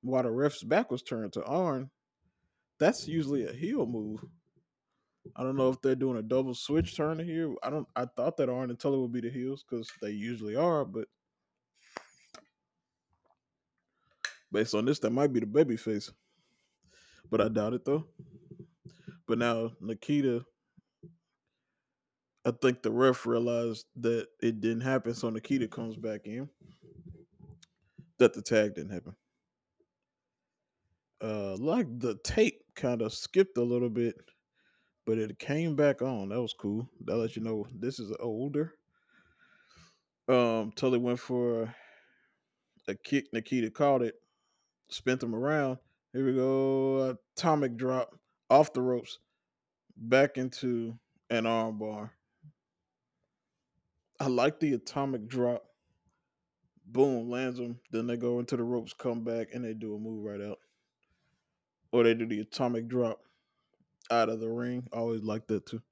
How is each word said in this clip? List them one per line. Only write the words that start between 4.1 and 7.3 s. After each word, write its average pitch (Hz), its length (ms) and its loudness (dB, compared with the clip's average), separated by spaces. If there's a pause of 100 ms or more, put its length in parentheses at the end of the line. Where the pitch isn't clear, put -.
I 127 100 -8
don't 135 120 -2
know 131 140 6
if 131 100 -4
they're 131 140 4
doing 127 240 0
a 107 40 -4
double 127 320 0
switch 165 400 0
turn 160 240 -2
here. 165 440 -4